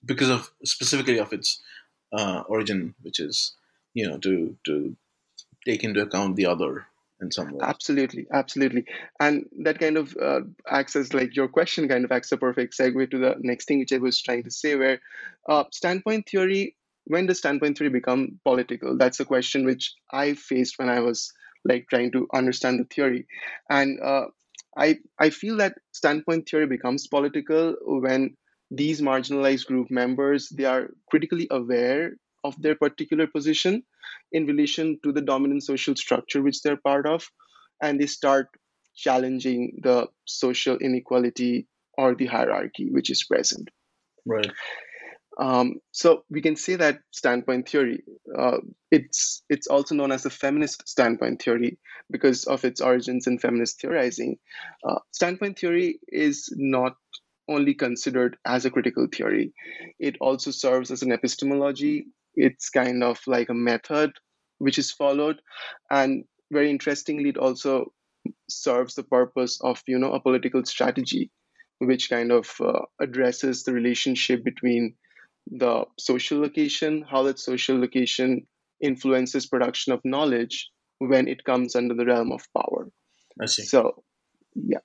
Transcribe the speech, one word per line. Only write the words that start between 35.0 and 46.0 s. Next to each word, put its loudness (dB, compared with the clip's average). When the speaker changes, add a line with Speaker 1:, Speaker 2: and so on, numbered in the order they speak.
Speaker 2:
to 0
the 0
dominant 0
social -2
structure -2
which 0
they're 0
part 2
of, -2
and 0
they 2
start 2
challenging 0
the 4
social 0
inequality 0
or 4
the 0
hierarchy -2
which 0
is 0
present. 0
Speaker 1:
Right. -2
Speaker 2:
Um, 2
so 4